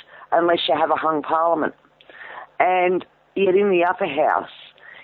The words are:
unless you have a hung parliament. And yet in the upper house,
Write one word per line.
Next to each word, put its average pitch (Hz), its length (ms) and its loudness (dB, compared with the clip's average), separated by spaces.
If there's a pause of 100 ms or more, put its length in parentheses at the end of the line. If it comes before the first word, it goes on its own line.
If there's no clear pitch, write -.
(320)
unless 170 260 2 (100)
you 165 80 2
have 151 140 0
a 156 60 2
hung 156 260 -2
parliament. 160 520 0 (840)
And 180 460 2 (300)
yet 185 200 2
in 202 160 4
the 170 140 2
upper 185 220 -2
house, 135 440 0 (540)